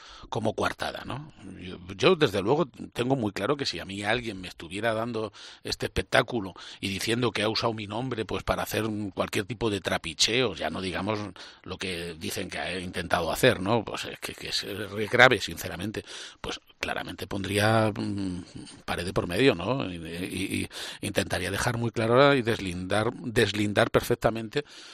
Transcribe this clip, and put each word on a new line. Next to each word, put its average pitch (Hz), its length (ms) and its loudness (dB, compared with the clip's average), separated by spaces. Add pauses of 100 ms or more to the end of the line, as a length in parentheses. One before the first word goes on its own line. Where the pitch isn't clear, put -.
(280)
como 110 260 0
coartada, - 520 -2
¿no? 139 260 -10 (280)
Yo, 90 180 -10 (180)
yo, 151 220 6
desde 104 240 4
luego, 143 240 4 (260)
tengo 127 240 0
muy 107 160 0
claro 104 240 0
que 139 100 -4
si 85 140 -4
a 78 60 -8
mí 98 180 -6
alguien 110 380 -2
me 87 80 -10
estuviera 101 440 -4
dando 110 380 -2 (320)
este 110 220 -4
espectáculo 113 720 0 (260)
y 101 80 -2
diciendo 110 420 0
que 104 120 0
ha 110 60 4
usado 113 240 0
mi 110 140 -6
nombre, 110 380 -4
pues, 92 180 -4
para 82 200 0
hacer 107 220 0
un, 104 260 -4
cualquier 95 340 -2
tipo 117 240 -2
de 101 100 0
trapicheo, 92 760 0
ya 80 160 -2
no 90 100 -6
digamos 95 380 -2 (440)
lo 90 140 -10
que 87 380 -6
dicen 92 340 -6
que 82 80 -8
ha 87 220 -4
intentado 87 520 0
hacer, 104 300 4
¿no? 104 240 2
Pues - 200 -8
es - 140 -10
que, - 140 -8
que - 160 -10
es - 160 -2 (460)
grave, 120 280 8
sinceramente. 90 640 -6 (380)
Pues - 180 -6 (200)
claramente - 480 -6
pondría, 104 680 4
mm, 98 480 -4 (400)
pared 87 220 -4
de 98 80 -4
por 98 140 2
medio, 110 260 6
¿no? 107 340 -2
Y, 87 100 -6
y, 92 640 -4
y - 420 -10
intentaría 92 460 0
dejar 117 260 0
muy 117 140 -2
claro 120 420 6
y 135 80 4
deslindar, 98 720 0
deslindar 107 800 2
perfectamente 113 720 2 (300)